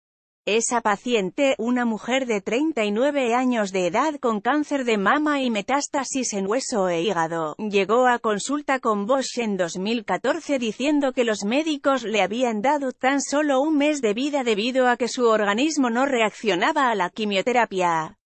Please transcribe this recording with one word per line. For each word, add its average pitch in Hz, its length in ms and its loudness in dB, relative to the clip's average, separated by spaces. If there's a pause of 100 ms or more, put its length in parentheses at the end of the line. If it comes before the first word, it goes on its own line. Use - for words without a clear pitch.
(460)
Esa 226 360 0
paciente, 226 720 0
una 247 300 0
mujer 240 400 -2
de 214 160 -2
treinta 247 420 0
y 208 60 0
nueve 254 440 0
años 240 380 0
de 185 140 0
edad 269 340 0
con 220 220 -2
cáncer 285 420 0
de 226 140 0
mama 277 420 2
y 254 80 0
metástasis 254 840 -2
en 196 120 -2
hueso 208 440 0
e 165 100 0
hígado, 165 560 -2
llegó 208 500 2
a 240 120 2
consulta 262 600 -2
con 208 280 0
Bosch 262 320 -2
en 214 180 -2
dos 180 220 -2
mil 214 260 -4
catorce 277 540 -2
diciendo 262 560 0
que 247 100 2
los 214 220 -2
médicos 277 560 0
le 214 180 0
habían 220 400 0
dado 269 320 0
tan 269 300 0
solo 277 400 2
un 311 160 2
mes 285 240 2
de 214 100 2
vida 269 320 -2
debido 240 420 2
a 240 120 2
que 240 100 -2
su 247 160 -2
organismo 233 640 2
no 240 160 2
reaccionaba 240 840 0
a 226 40 0
la 180 140 0
quimioterapia. 196 1080 0 (100)